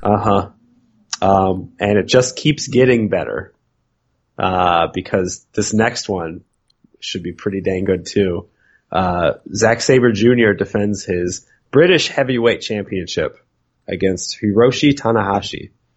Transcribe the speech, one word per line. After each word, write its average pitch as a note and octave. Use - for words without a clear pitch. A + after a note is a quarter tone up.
Uh-huh. G2+
Um, F#2+
and G#2
it F#2+
just B2+
keeps -
getting B2
better, C2+
uh, F2+
because F#2
this G#2
next A2+
one F2
should -
be F2
pretty G2
dang F#2+
good, F2+
too. F#2+
Uh, F2
Zack A2
Sabre B2
Junior A2+
defends G#2
his F2+
British E3
Heavyweight B2
Championship F#2
against F#2
Hiroshi B2
Tanahashi. G2+